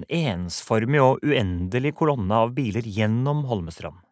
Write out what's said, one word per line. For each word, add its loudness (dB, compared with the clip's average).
ensformig 0
og 4
uendelig 0
kolonne 2
av 0
biler -2
gjennom 0
Holmestrand. -6